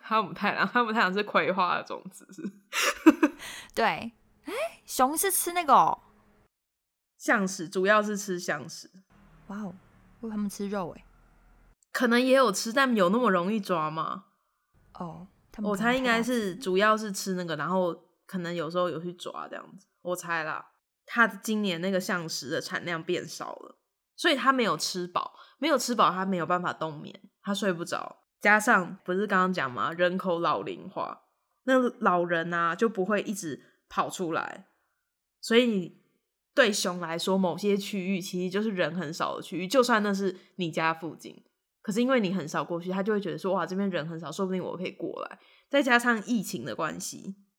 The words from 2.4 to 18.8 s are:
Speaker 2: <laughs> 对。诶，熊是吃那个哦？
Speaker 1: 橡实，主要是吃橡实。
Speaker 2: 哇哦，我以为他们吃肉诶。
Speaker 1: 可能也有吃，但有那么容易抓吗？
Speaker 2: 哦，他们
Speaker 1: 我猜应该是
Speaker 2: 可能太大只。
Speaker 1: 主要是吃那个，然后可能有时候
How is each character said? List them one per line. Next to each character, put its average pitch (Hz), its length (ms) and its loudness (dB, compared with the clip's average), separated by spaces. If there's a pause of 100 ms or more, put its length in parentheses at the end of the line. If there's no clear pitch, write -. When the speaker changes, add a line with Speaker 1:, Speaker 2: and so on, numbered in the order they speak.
Speaker 2:
<laughs> - 640 0
对。 220 360 0 (340)
诶， 330 80 -10 (340)
熊 269 280 2
是 370 160 0
吃 349 220 -2
那 349 100 0
个 285 80 2
哦？ 185 280 6 (1200)
Speaker 1:
橡 220 280 2
实， 185 220 -6
主 190 160 -2
要 214 160 6
是 208 160 -2
吃 190 220 -6
橡 156 280 -6
实。 - 220 -16 (560)
Speaker 2:
哇 202 160 -10
哦， 185 140 -10 (460)
我 233 60 -10
以 220 40 -8
为 - 0 -
他 214 60 -6
们 208 120 -2
吃 202 180 -6
肉 190 280 -4
诶。 - 80 -20 (880)
Speaker 1:
可 254 160 0
能 240 120 6
也 262 160 6
有 254 160 6
吃， 220 220 -4
但 262 220 4
有 180 140 6
那 226 100 4
么 240 100 4
容 185 240 2
易 226 60 0
抓 165 320 -2
吗？ 160 320 -6 (720)
Speaker 2:
哦， 170 320 -12 (240)
他 - 100 -10
们 208 80 0
Speaker 1:
我 202 80 0
猜 233 180 2
应 262 80 0
该 233 200 2
是 240 80 -2
Speaker 2:
可 247 60 2
能 220 100 0
太 175 60 -4
大 - 20 -8
只。 - 80 -12
Speaker 1:
主 185 140 2
要 214 200 6
是 214 140 -6
吃 190 240 -4
那 180 80 -4
个， 165 120 -4
然 151 140 -4
后 180 260 2 (300)
可 185 140 -6
能 170 160 -4
有 160 120 -2
时 170 120 -2
候 180 100 2